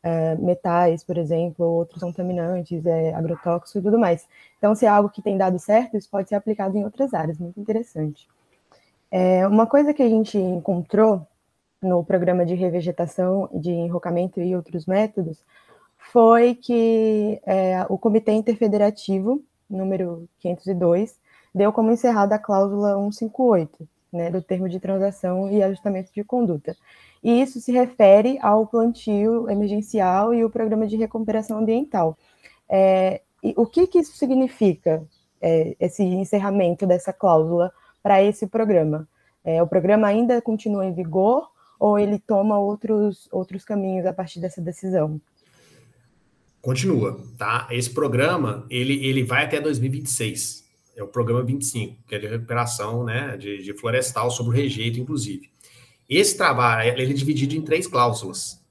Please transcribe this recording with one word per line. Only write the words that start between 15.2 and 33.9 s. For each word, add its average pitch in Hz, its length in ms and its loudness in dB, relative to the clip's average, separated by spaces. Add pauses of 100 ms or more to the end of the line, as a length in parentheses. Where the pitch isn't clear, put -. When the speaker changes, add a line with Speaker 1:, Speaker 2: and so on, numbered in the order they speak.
Speaker 1:
foi 233 580 6
que, 220 880 0
é, 185 440 0
o 190 80 -2
Comitê 214 340 2
Interfederativo, 208 1120 0 (260)
número 185 600 -6 (100)
quinhentos 175 280 -6
e 190 60 -2
dois, 180 420 2 (380)
deu 202 200 4
como 220 180 2
encerrada 214 440 2
a 214 40 -2
cláusula 202 580 0
um 202 140 -2
cinco 220 380 -4
oito, 165 380 0 (260)
né, 170 160 -4
do 175 120 -4
termo 185 280 -4
de 180 100 -6
transação 196 720 -2
e 208 100 4
ajustamento 190 520 -2
de 208 100 -8
conduta. 185 520 -2 (480)
E 233 180 2
isso 262 200 -4
se 247 100 -6
refere 247 680 6
ao 214 240 4
plantio 226 840 0
emergencial 208 840 0
e 233 100 2
o 220 60 0
programa 220 380 -2
de 208 80 -4
recuperação 220 640 -4
ambiental. 220 580 0 (520)
É, 190 520 4 (220)
e 220 140 -2
o 233 80 4
que 349 220 2
que 370 120 4